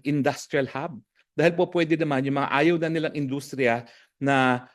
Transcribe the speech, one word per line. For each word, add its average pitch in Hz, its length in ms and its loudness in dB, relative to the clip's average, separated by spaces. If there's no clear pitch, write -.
industrial 143 640 -2
hub. 139 280 -8
Dahil 170 240 4
po 180 160 2
pwede 165 240 2
naman 147 280 0
yung 139 160 -2
mga - 120 -2
ayaw 156 280 4
na 160 80 -2
nilang 156 280 -4
industriya 131 680 -2
na, 131 560 2